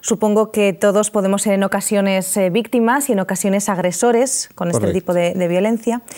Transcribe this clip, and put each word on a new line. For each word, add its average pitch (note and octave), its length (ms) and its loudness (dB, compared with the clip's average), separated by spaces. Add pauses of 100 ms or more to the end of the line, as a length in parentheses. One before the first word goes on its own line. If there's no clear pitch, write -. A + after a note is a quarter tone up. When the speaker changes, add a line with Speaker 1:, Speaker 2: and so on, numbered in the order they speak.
Speaker 1:
Supongo G#3+ 500 0
que G3+ 240 0
todos G#3 360 2
podemos G3 320 0
ser G3+ 120 2
en G3 100 2
ocasiones, G3 720 -2
eh, F#3+ 140 2
víctimas A#3 580 0
y B3+ 40 0
en G3 80 2
ocasiones G3 500 -2
agresores A#3 840 0
con F3 140 -4
este F3 120 0
Speaker 2:
Correcto. F#3+ 200 0
Speaker 1:
tipo F3+ 140 -2
de, F3 180 0
de F3+ 160 -2
violencia, A3+ 540 0 (160)